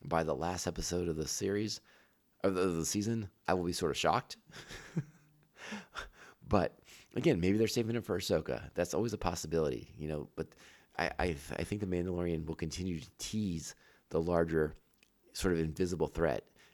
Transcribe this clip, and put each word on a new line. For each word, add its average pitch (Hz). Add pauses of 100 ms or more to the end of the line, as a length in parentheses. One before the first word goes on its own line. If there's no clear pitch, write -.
by 82
the 78
last 87
episode 87
of 80
the 78
series, 101 (600)
of 98
the, 90
of 92
the 80
season, 104 (180)
I 92
will 90
be 87
sort 85
of -
shocked. 90 (580)
<laughs> 160 (1400)
But 92 (380)
again, 131
maybe 92
they're 110
saving 113
him 117
for 92
Ahsoka. 78
That's 85
always 104
a 104
possibility, 78
you 76
know. 76
But 80 (500)
I, 85
I, 87 (220)
I -
think 104
the 101
Mandalorian 87
will 80
continue 87
to 78
tease 95 (340)
the 82
larger 82 (580)
sort 92
of 82
invisible 80
threat, 76 (300)